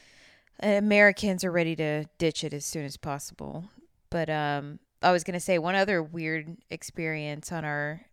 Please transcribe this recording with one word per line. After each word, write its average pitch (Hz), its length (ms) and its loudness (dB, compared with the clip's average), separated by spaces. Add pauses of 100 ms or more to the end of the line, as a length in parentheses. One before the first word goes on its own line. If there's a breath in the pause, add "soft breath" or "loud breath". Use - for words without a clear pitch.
(640 soft breath)
Americans 202 840 6
are 185 80 -2
ready 165 240 2
to 151 280 0 (140)
ditch 165 260 2
it 143 80 -6
as 143 120 -8
soon 156 200 -6
as 135 120 -10
possible. - 680 -10 (460)
But, 165 200 -2
um, 147 480 -2 (240)
I 180 80 6
was 175 140 4
gonna 175 160 -4
say 185 180 2
one 170 160 0
other 196 280 2
weird 160 540 -6 (140)
experience 156 800 -8
on 165 140 -6
our 147 380 -6 (100)